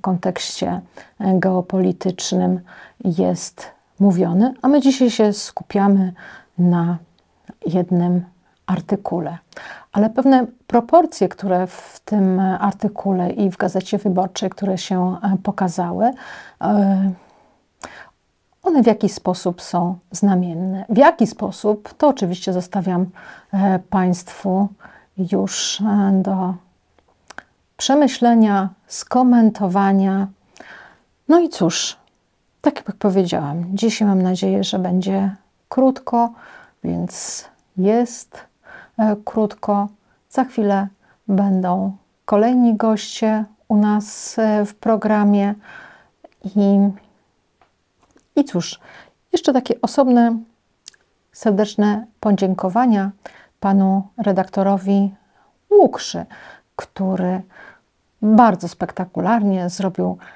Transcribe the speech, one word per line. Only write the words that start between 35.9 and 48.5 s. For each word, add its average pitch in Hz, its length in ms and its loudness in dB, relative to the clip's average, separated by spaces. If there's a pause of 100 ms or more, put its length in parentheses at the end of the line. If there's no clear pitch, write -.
więc - 600 -8 (320)
jest, 220 640 -2 (580)
e, 214 260 2
krótko. 208 640 -2 (420)
Za 262 140 -2
chwilę 202 440 -2 (400)
będą 190 680 0 (280)
kolejni 233 500 2
goście 220 680 -2 (240)
u 214 80 2
nas, 208 640 -2
e, 214 260 0
w 208 100 -8
programie. 208 800 2 (880)
I, 202 340 2 (1600)
i 285 80 2
cóż, - 360 -8 (520)